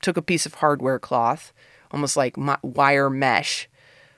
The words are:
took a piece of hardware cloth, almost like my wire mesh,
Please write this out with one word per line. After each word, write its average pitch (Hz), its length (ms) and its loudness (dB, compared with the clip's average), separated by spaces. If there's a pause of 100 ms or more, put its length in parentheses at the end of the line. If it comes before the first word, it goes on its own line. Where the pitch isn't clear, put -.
took - 160 -2
a 160 60 -2
piece 165 240 -2
of - 80 -10
hardware 135 440 0
cloth, 123 540 -2 (380)
almost 143 260 -4
like 131 220 0
my 139 240 0
wire 139 480 2
mesh, 131 580 0 (500)